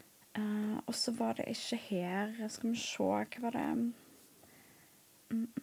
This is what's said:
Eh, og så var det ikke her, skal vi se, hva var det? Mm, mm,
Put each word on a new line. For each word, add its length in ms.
Eh, 420
og 60
så 240
var 160
det 160
ikke 280
her, 600
skal 220
vi 60
se, 260
hva 380
var 100
det? 140
Mm, 160
mm, 160